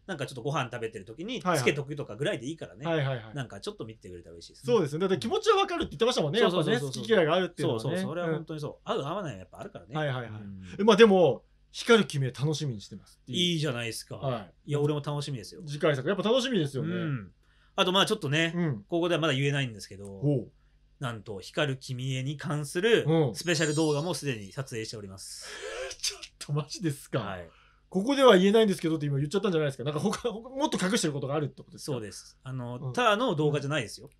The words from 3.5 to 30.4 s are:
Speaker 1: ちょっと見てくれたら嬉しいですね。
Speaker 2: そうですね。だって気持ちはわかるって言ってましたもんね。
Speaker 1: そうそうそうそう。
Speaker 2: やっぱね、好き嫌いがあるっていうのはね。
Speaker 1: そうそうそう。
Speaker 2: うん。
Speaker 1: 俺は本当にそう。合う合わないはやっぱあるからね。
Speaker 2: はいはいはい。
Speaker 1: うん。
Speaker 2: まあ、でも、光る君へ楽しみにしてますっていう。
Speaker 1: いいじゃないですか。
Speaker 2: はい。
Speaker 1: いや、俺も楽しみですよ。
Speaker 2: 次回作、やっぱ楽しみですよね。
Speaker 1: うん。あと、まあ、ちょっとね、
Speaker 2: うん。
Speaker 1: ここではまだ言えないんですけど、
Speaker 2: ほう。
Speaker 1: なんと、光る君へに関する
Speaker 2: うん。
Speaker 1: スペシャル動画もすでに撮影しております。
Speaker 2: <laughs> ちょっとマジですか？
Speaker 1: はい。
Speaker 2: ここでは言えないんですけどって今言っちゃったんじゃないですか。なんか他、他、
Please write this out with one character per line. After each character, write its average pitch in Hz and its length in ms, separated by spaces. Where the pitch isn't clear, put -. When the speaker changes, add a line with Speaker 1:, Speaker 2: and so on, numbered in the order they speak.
Speaker 1:
ち - 100
ょ 208 40
っ - 40
と 139 80
見 110 100
て - 160
く 90 40
れ 85 80
た 82 60
ら 85 40
嬉 85 140
し - 20
い - 40
で - 60
す - 80
ね。 240 60
Speaker 2:
そ 226 60
う - 20
で 151 80
す 139 80
ね。 - 20
だ 190 80
っ - 20
て 185 100
気 226 80
持 381 120
ち 427 120
は 403 60
わ 392 100
か 349 100
る 294 60
っ - 20
て - 60
言 147 60
っ - 20
て 226 60
ま 247 60
し - 40
た - 60
も 147 100
ん - 20
ね。 220 60
Speaker 1:
そ 233 80
う - 40
そ 180 80
う 160 40
そ 185 80
う - 0
そ - 0
う。 - 20
Speaker 2:
や 240 60
っ - 20
ぱ 143 60
ね、 127 60
好 208 120
き 214 40
嫌 208 120
い 160 40
が 151 80
あ 180 60
る 185 60
っ 170 40
て - 120
い - 40
う 160 40
の 123 60
は - 20
ね。 113 60
Speaker 1:
そ 135 60
う - 20
そ 175 60
う 185 40
そ 190 60
う。 - 0
Speaker 2:
う - 20
ん。 - 20
Speaker 1:
俺 170 100
は 170 140
本 156 100
当 165 100
に 156 40
そ 143 260
う。 165 40
合 226 80
う 160 60
合 151 120
わ 202 80
な 160 60
い 117 40
は 95 60
や 92 60
っ - 40
ぱ 85 120
あ - 20
る 202 60
か - 100
ら 87 60
ね。 110 100
Speaker 2:
は 156 80
い 147 40
は 135 60
い - 100
は 113 40
い。 104 40
Speaker 1:
う 202 40
ん。 - 20
Speaker 2:
ま 220 80
あ、 - 40
で 226 80
も、 185 380
光 - 280
る 196 80
君 139 200
へ 117 40
楽 151 220
し 147 120
み 131 80
に 101 80
し - 80
て 104 80
ま - 100
す - 140
っ - 40
て 131 60
い 127 40
う。 - 20
Speaker 1:
い 175 180
い 156 40
じ 151 80
ゃ 139 40
な 120 120
い - 20
で 110 80
す - 120
か。 104 120
Speaker 2:
は 120 220
い。 95 140
Speaker 1:
い 147 80
や、 147 80
俺 147 120
も - 120
楽 147 160
し 143 100
み 131 60
で 101 80
す - 100
よ。 80 100
Speaker 2:
次 147 140
回 156 160
作、 131 120
や 196 60
っ 190 40
ぱ 180 60
楽 240 180
し 254 80
み 226 100
で 147 80
す 131 80
よ 135 80
ね。 165 100
Speaker 1:
う 180 40
ん。 135 340
あ 190 80
と、 180 80
ま 196 80
あ、 175 40
ち 147 80
ょ 147 40
っ - 20
と 147 100
ね、 160 240
Speaker 2:
う 175 80
ん。 143 280
Speaker 1:
こ 170 100
こ 175 80
で 170 80
は 156 60
ま 165 60
だ 143 60
言 135 120
え 143 60
な 143 100
い 131 60
ん 113 60
で 101 60
す - 80
け 98 80
ど、 98 100
Speaker 2:
ほ 101 420
う。 - 40
Speaker 1:
な 123 140
ん 104 100
と、 98 160
光 147 340
る 131 40
君 131 360
へ 131 100
に 147 120
関 147 300
す 180 160
る 202 260
Speaker 2:
う 156 240
ん。 98 40
Speaker 1:
ス - 100
ペ 170 100
シ 156 80
ャ 156 40
ル 151 60
動 156 180
画 143 100
も 170 120
す - 120
で 131 100
に 98 160
撮 135 180
影 110 160
し - 40
て 117 80
お 104 40
り 101 60
ま 95 100
す。 - 300
Speaker 2:
<laughs> - 300
ち - 120
ょ - 40
っ - 40
と - 140
マ 147 140
ジ - 160
で 156 80
す - 180
か？ 135 100
Speaker 1:
は 101 180
い。 85 120
Speaker 2:
こ 190 160
こ 277 100
で 277 80
は 226 140
言 190 140
え - 20
な 226 80
い 226 40
ん - 40
で 185 40
す - 80
け 170 60
ど 160 80
っ 156 40
て 147 60
今 143 120
言 143 80
っ - 20
ち 156 80
ゃ 196 40
っ - 20
た 202 80
ん - 20
じ 165 60
ゃ - 20
な 156 60
い - 20
で 139 60
す - 40
か。 127 60
な 147 80
ん - 20
か 151 60
他、 214 320
他、 226 180